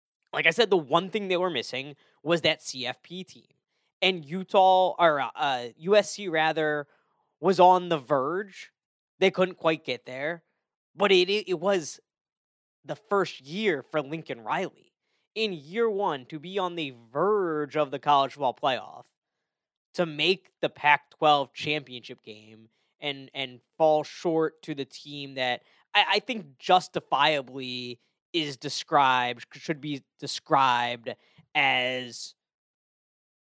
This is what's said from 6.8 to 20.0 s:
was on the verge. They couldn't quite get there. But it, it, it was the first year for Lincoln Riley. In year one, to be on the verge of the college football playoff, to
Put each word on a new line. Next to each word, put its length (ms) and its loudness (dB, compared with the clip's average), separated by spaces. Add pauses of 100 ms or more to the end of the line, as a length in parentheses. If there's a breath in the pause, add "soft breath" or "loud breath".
was 220 2
on 280 8
the 100 2
verge. 760 -4 (480)
They 100 4
couldn't 280 -2
quite 260 0
get 220 -8
there. 360 -10 (540)
But 160 4
it, 180 6
it, 200 -2
it 100 -4
was 400 -2 (840)
the 120 -10
first 460 -2
year 420 -2
for 180 -4
Lincoln 380 -10
Riley. 520 -6 (420)
In 180 -2
year 380 -4
one, 360 -4
to 120 -14
be 200 -8
on 180 -4
the 180 -8 (180)
verge 640 -2
of 140 0
the 80 -8
college 360 2
football 260 -2
playoff, 440 -4 (920)
to 120 0